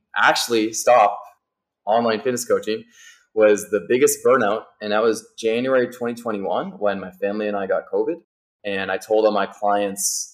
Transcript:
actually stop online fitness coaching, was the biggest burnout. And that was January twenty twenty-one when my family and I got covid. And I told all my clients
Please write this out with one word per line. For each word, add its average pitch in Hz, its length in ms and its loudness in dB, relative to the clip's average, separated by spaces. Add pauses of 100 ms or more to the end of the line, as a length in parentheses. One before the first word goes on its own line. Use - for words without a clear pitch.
(160)
actually 113 560 2
stop 120 480 4 (640)
online 113 360 2
fitness 123 240 -4
coaching, 107 400 -2 (500)
was 107 360 4
the 95 180 -2
biggest 131 360 2
burnout. 113 420 2 (140)
And 104 120 -6
that 107 100 2
was 110 240 0 (120)
January 123 500 0
twenty 120 320 -8
twenty-one 107 580 -6
when 101 200 -2
my 92 140 -14
family 104 340 -4
and 104 100 -4
I 98 120 -4
got 95 200 -4
covid. 113 320 -2 (440)
And 98 260 -4
I 95 80 -2
told 110 260 0
all 107 80 2
my 98 140 -2
clients 101 880 -4